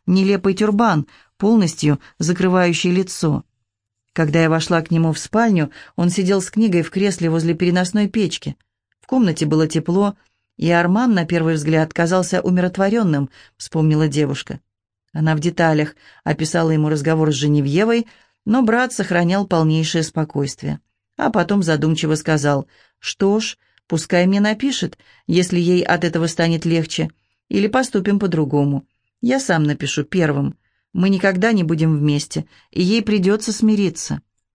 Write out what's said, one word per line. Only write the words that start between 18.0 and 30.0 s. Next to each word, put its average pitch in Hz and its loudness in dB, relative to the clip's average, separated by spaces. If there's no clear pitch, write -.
но 240 2
брат 240 0
сохранял 180 0
полнейшее 160 0
спокойствие. 147 -6
А - -2
потом 202 0
задумчиво 156 0
сказал: 147 0
«Что 196 -2
ж, - -8
пускай 175 0
мне 196 2
напишет, 214 -2
если 175 2
ей 180 2
от 170 0
этого 170 -2
станет 165 -2
легче, 165 -2
или 202 0
поступим 208 0
по-другому. 147 -2
Я 254 0
сам 175 0
напишу 147 -4